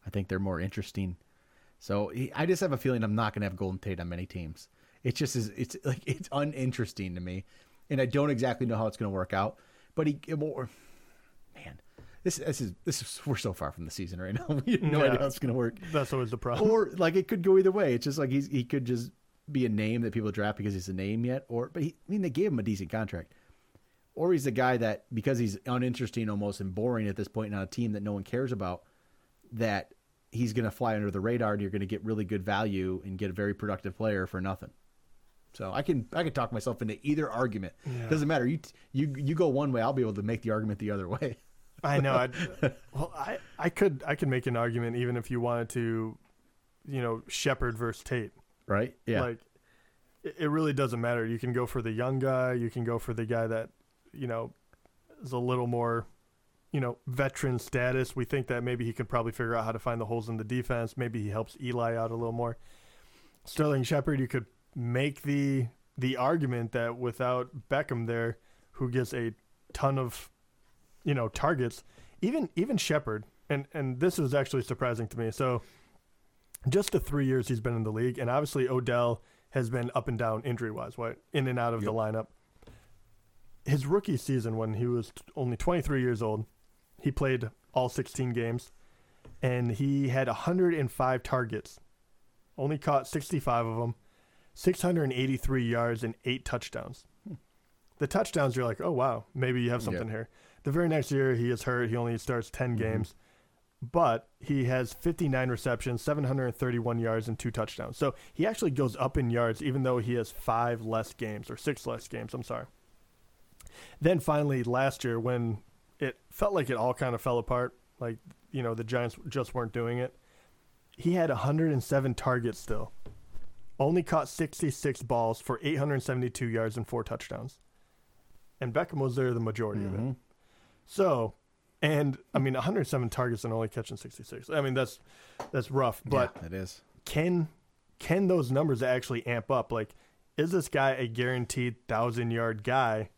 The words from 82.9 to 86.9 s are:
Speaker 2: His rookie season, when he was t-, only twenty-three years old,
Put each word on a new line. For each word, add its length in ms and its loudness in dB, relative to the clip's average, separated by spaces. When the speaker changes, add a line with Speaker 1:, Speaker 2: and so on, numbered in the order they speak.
Speaker 2:
His 220 2
rookie 320 2
season, 380 0
when 180 -2
he 120 0
was 280 -2
t-, 80 -18
only 200 -2
twenty-three 440 0
years 220 2
old, 240 -2